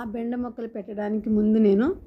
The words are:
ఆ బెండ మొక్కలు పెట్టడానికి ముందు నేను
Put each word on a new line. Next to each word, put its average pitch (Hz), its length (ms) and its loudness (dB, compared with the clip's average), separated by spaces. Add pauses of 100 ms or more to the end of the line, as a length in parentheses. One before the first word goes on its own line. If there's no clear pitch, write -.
ఆ 240 40 -8
బెండ 233 320 -8
మొక్కలు 247 300 -8
పెట్టడానికి 208 640 -6
ముందు 214 280 4
నేను 220 380 4 (100)